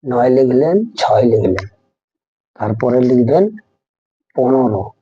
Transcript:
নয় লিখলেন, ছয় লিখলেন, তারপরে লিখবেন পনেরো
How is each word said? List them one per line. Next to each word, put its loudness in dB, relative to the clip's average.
নয় 0
লিখলেন, 2
ছয় 0
লিখলেন, -2
তারপরে -2
লিখবেন 2
পনেরো 0